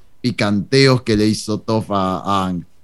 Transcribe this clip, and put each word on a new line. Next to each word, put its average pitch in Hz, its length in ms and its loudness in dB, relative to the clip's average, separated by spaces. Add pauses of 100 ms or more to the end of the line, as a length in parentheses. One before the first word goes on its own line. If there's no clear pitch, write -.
(200)
picanteos 120 840 2
que 110 140 0
le 104 100 2
hizo 107 320 -2
Toph 110 320 -4
a, 92 300 -2
a 98 260 -2
Aang. 92 180 -4 (200)